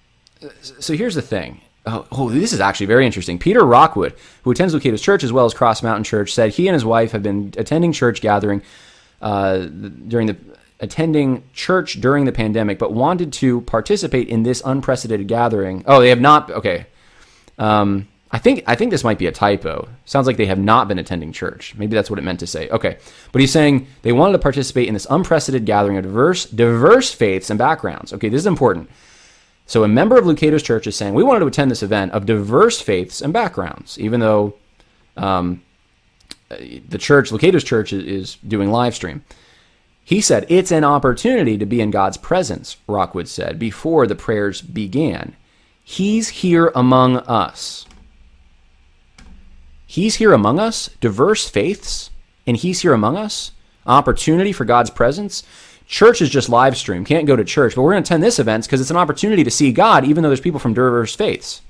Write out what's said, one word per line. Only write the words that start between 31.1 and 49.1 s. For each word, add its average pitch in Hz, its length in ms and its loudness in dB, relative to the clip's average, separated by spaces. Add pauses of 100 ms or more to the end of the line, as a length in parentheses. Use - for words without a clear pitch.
"We 139 80 4
wanted 247 180 4
to 160 60 2
attend 135 240 0
this 110 140 -4
event 98 280 -2
of 101 140 -4
diverse 113 540 2
faiths - 420 -4
and 147 100 -4
backgrounds," 175 680 -6
even 107 200 -2
though, 107 360 2 (640)
um, 90 460 -2 (880)
the 62 480 -14
church, 139 320 2
Lucado's 175 340 2
church, 110 280 -2
is, 98 120 -6
is 95 320 -10 (100)
doing 101 260 -2
live 120 220 0
stream. 78 300 -10 (800)
He 196 160 0
said, 117 280 0
"It's 180 240 2
an 156 120 2
opportunity 143 720 2
to 104 80 -4
be 117 160 -2
in 107 120 -2
God's 95 260 0
presence," 156 580 -4 (120)
Rockwood 92 400 -4
said, 80 300 -8
before 131 480 0
the 101 100 -4
prayers 104 440 -4
began. 107 760 -6 (480)
"He's 214 440 -4
here 170 460 2
among 127 440 4
us." - 680 -6 (2000)